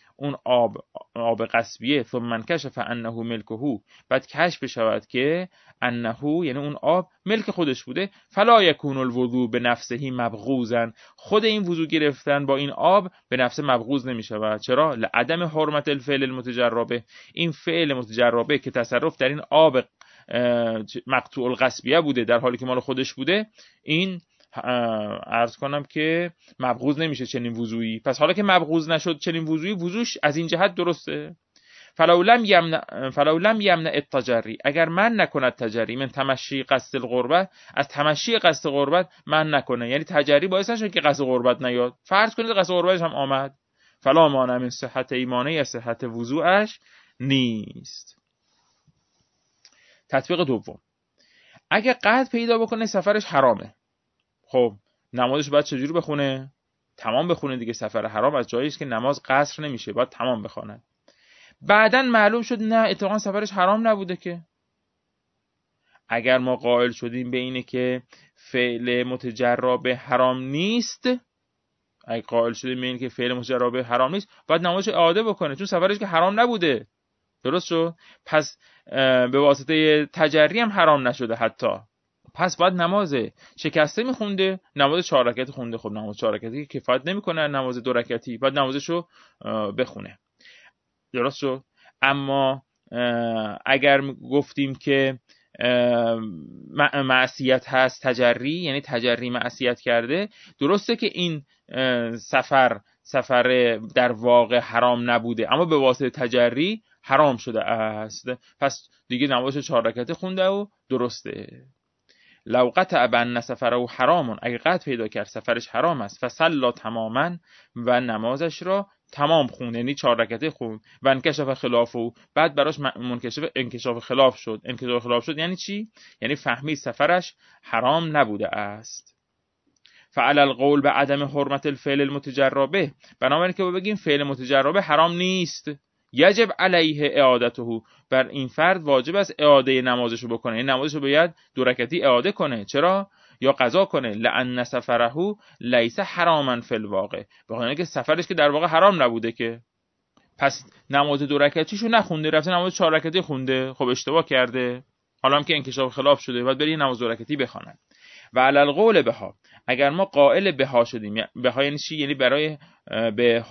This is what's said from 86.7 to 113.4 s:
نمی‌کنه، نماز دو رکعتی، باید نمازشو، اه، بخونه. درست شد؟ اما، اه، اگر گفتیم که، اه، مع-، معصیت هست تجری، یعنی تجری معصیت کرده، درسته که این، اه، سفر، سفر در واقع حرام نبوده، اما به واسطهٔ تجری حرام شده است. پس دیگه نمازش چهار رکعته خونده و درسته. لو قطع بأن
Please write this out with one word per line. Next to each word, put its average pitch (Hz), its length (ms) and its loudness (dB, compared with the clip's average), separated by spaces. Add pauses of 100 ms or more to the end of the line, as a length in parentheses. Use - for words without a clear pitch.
نمی‌کنه، 175 400 -4
نماز 131 360 -4
دو 127 100 -2
رکعتی، 120 460 -4
باید 135 200 0
نمازشو، 143 480 -2 (340)
اه، 107 320 -4
بخونه. 104 460 -6 (920)
درست 127 240 -2
شد؟ 135 260 -4 (400)
اما، 135 600 0 (300)
اه، 117 720 -2
اگر 139 340 4 (320)
گفتیم 139 420 -2
که، 135 440 0 (400)
اه، 120 600 2 (520)
مع-، 143 320 0
معصیت 127 640 0
هست 131 380 0
تجری، 120 440 0
یعنی 156 300 -4
تجری 120 500 -2
معصیت 123 500 -4
کرده، 127 480 -2 (320)
درسته 196 360 0
که 226 100 -4
این، 165 360 -4 (260)
اه، 120 480 -2
سفر، 127 640 2 (220)
سفر 123 760 2 (160)
در 123 180 4
واقع 120 460 4
حرام 120 520 2
نبوده، 117 420 0
اما 160 120 2
به 160 120 2
واسطهٔ 131 340 2
تجری 127 720 0 (200)
حرام 135 340 4
شده 110 280 -6
است. 110 640 -6 (320)
پس - 280 -4 (200)
دیگه 127 180 -2
نمازش 135 400 0
چهار 117 200 2
رکعته 120 280 -4
خونده 185 320 -4
و 202 200 -2 (220)
درسته. 117 580 -6 (1000)
لو 123 300 2
قطع 170 300 2
بأن 120 340 0